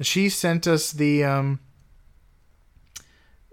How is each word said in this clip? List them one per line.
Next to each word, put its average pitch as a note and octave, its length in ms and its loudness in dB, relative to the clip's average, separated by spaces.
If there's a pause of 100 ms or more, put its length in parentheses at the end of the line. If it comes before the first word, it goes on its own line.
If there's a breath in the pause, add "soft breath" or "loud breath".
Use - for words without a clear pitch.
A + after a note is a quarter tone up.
She F#3 280 0
sent E3+ 380 -2
us D#3+ 240 2
the, D3 320 2
um, C#3 380 -2 (1900 soft breath)